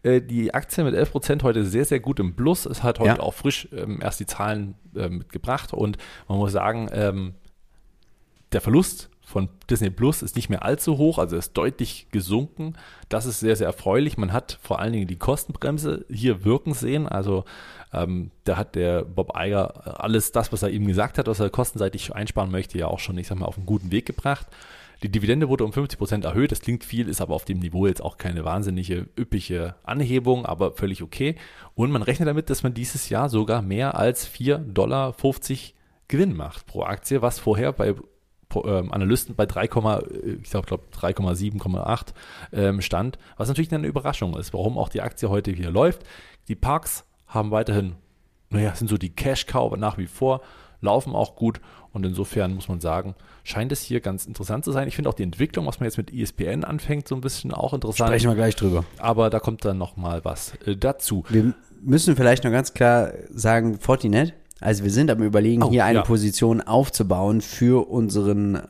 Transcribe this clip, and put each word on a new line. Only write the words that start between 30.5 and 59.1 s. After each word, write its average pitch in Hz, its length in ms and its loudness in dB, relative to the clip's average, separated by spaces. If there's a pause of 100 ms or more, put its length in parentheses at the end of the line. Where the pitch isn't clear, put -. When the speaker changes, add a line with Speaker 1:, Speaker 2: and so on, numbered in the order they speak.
Speaker 1:
völlig 95 280 -4
okay. 139 340 -4 (380)
Und 123 180 0
man 123 100 2
rechnet 123 260 0
damit, 147 220 0
dass 135 140 0
man 123 100 0
dieses 123 340 -6
Jahr 127 220 0
sogar 110 320 2
mehr 101 360 -2
als 117 280 2
vier 139 320 0
Dollar 127 560 0
fünfzig - 600 -2 (360)
Gewinn 160 260 2
macht - 300 -10
pro - 180 -6
Aktie, 101 380 -2
was 120 180 0
vorher 113 320 2
bei, 104 240 0 (720)
ähm, 92 260 0
Analysten 101 440 0
bei 107 100 2
drei, 98 200 -2
äh, 107 640 -2 (120)
ich - 60 -16
glaub, 98 180 -2
glaub, - 240 -6
drei 92 220 -2
Komma 90 220 0
sieben, 101 220 -4
Komma 92 260 -4
acht, - 300 -4 (380)
ähm, 98 300 2
stand, 104 360 -2 (200)
was 110 100 -2
natürlich 160 260 0
eine 151 140 -2
Überraschung 135 500 -2
ist, - 160 -8
warum 104 240 -2
auch 107 120 -2
die 110 120 -4
Aktie 113 280 -4
heute 98 280 0
wieder 87 140 -4
läuft. 143 320 4 (460)
Die 110 60 -4
Parks - 500 -2 (220)
haben 107 240 -2
weiterhin, 101 440 0 (540)
naja, 104 260 2
sind 110 140 -2
so 104 80 2
die 92 180 -4
Cash-Cow 127 600 -2
nach 104 200 -2
wie 92 100 -6
vor, 131 340 0 (400)
laufen 113 340 2
auch 107 220 0
gut 113 240 0 (320)
und 95 120 -4
insofern 95 480 -2
muss 92 140 -8
man 87 140 -6
sagen, 90 340 -4 (300)
scheint 117 260 -4
es 143 100 -4
hier 123 200 -2
ganz 95 240 -6
interessant 107 400 -6
zu 147 80 -2
sein. 139 160 0
Ich - 80 -8
finde 147 120 0
auch - 40 -2
die 101 100 -4
Entwicklung, 123 420 -2
was - 140 -4
man 123 60 0
jetzt 113 120 -2
mit 110 160 -6
E 120 80 -6
S 107 120 -4
P 101 120 -4
N 127 200 -2
anfängt, 147 420 -4
so 135 80 -2
ein 127 60 -6
bisschen 131 320 -6
auch 131 200 -2
interessant. 113 360 0
Speaker 2:
Sprechen 117 200 6
wir 113 60 4
gleich 110 220 4
drüber. 87 260 2 (140)
Speaker 1:
Aber 113 320 4